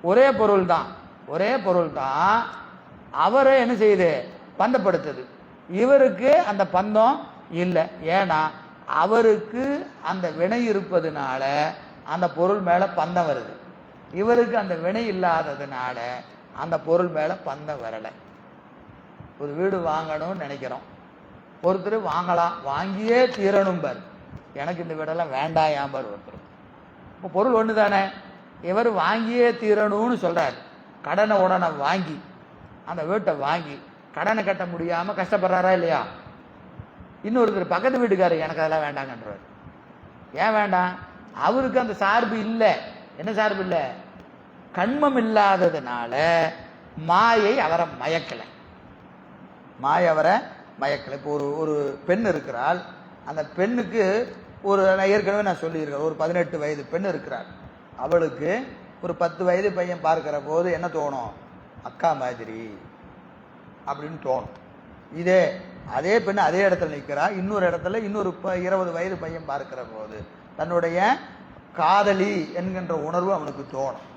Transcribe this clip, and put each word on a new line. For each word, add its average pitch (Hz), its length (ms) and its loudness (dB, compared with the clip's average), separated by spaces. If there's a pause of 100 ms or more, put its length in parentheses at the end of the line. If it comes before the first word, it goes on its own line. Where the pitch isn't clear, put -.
ஒரே 214 300 6
பொருள் 202 340 4
தான், 165 220 2 (380)
ஒரே 180 320 -2
பொருள் 180 340 2
தான் 147 420 2 (920)
அவரை 262 360 6
என்ன 240 140 2
செய்யுது? 196 360 6 (480)
பந்தப்படுத்துது. 185 640 0 (460)
இவருக்கு 254 640 6 (200)
அந்த 196 120 0 (100)
பந்தம் 214 440 4 (460)
இல்லை. 170 220 2 (320)
ஏன்னா 170 240 2 (600)
அவருக்கு 220 640 4 (460)
அந்த 185 200 -4
வினை 185 380 0
இருப்பதுனால 156 760 -2 (720)
அந்த 180 160 0
பொருள் 190 400 0
மேல 175 140 4 (140)
பந்தம் 170 340 0
வருது. 117 220 -6 (680)
இவருக்கு 233 380 4
அந்த 190 180 -2
வினை 190 340 -2
இல்லாததுனால 139 880 -2 (640)
அந்த 165 160 -4
பொருள் 170 380 2
மேல 156 280 -2
பந்தம் 147 400 -10
வரல. 110 220 -10 (1300)
ஒரு 143 200 -8
வீடு 190 260 0
வாங்கணும்னு 160 600 -4
நினைக்கிறோம், 135 400 -10 (760)
ஒருத்தர் 190 340 0 (120)
வாங்கலாம், 170 480 0 (100)
வாங்கியே 196 540 0 (160)
தீரணும் 196 480 2
பார், 131 160 -6 (540)
எனக்கு 165 300 -6
இந்த 160 140 -8
வீடெல்லாம் 156 380 -4
வேண்டாம் 156 400 2
ஏன் 139 180 -4
பார் 123 160 -6
ஒருத்தர். - 320 -16 (720)
இப்போ 185 220 -12
பொருள் 226 240 4
ஒண்ணு 220 180 0
தானே, 202 240 4 (680)
இவர் 233 280 2
வாங்கியே 226 500 2 (140)
தீரணும்னு 214 640 2
சொல்றாரு, 165 340 0 (440)
கடனை 202 420 2
உடனே 180 260 2 (140)
வாங்கி 160 340 0 (720)
அந்த 170 140 -6
வீட்டை 190 280 0 (140)
வாங்கி 151 300 -4 (380)
கடனை 202 300 -2
கட்ட 185 220 -2
முடியாம 170 480 -4
கஷ்டப்படுறாரா 185 580 2
இல்லையா? 165 280 2 (1200)
இன்னொருத்தர் 208 500 2
பக்கத்து 254 260 0
வீட்டுக்காரர் 180 440 2
எனக்கு 156 200 -4
அதெல்லாம் 156 220 0
வேண்டாங்கன்றார். 120 560 -10 (920)
ஏன் 214 240 2
வேண்டாம்? 185 340 2 (540)
அவருக்கு 254 340 2
அந்த 220 140 -4
சார்பு 214 440 2
இல்லை. 220 340 2 (460)
என்ன 180 140 -6
சார்பு 202 320 0
இல்லை? 170 200 0 (880)
கண்மம் 269 460 2
இல்லாததுனால 170 920 2 (920)
மாயை 208 540 4
அவரை 165 260 0 (140)
மயக்கல, 147 420 -4 (1400)
மாயை 156 280 2
அவரை 156 260 4 (460)
மயக்கல. 139 380 -4
இப்போ 147 140 -8
ஒரு, 143 140 -2 (120)
ஒரு 156 160 -2 (320)
பெண் 214 200 2
இருக்கிறாள், 147 540 -2 (460)
அந்த 151 160 -6 (140)
பெண்ணுக்கு 214 480 0 (580)
ஒரு, 196 200 2 (160)
நான் 196 160 4
ஏற்கனவே 202 340 2
நான் 175 160 -2
சொல்லியிருக்கேன், 156 420 -4
ஒரு 160 160 -2
பதினெட்டு 170 360 -2
வயது 147 340 -4
பெண் 190 200 -2
இருக்கிறாள். 139 360 -8 (480)
அவளுக்கு 151 540 0 (520)
ஒரு 170 120 -6
பத்து 170 300 -2
வயது 185 280 2
பையன் 175 340 -4
பார்க்கிற 151 340 0
போது 160 320 0
என்ன 170 160 -4
தோணும்? 139 440 -4 (520)
அக்கா 165 280 -2
மாதிரி 117 500 -6 (1200)
அப்படின்னு 147 360 -8
தோணும். 127 320 -2 (600)
இதே, 175 280 4 (520)
அதே 165 260 0
பெண் 196 260 2
அதே 170 180 2
இடத்துல 170 320 2
நிக்கிறா, 143 280 -4 (160)
இன்னொரு 196 260 0
இடத்துல 180 360 -2
இன்னொரு 202 280 -2 (120)
ப-, 185 140 -4 (100)
இருபது 185 260 0
வயது 175 240 -4
பையன் 160 340 -10
பார்க்கிற 135 320 -8 (120)
போது 107 240 -12 (380)
தன்னுடைய 170 420 -2 (760)
காதலி 196 580 4 (220)
என்கின்ற 180 400 -4 (140)
உணர்வு 180 240 0
அவனுக்கு 143 400 -4
தோணும். 135 440 -6